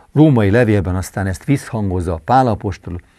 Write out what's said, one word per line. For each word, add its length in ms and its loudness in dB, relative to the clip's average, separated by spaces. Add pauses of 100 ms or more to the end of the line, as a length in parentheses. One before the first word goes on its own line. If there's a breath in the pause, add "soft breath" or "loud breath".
(120)
római 380 4
levélben 460 2
aztán 300 -6
ezt 180 -8
visszhangozza 800 -4
Pál 220 2
apostol, 540 -6 (180 soft breath)